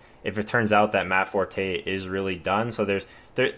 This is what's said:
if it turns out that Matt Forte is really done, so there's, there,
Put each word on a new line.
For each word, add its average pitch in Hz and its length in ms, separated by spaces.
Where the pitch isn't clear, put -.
if 98 140
it 104 100
turns 110 240
out 104 200
that 92 160
Matt 95 220
Forte 95 560
is 95 220
really 95 280
done, 98 360
so 110 140
there's, 98 200
there, 127 240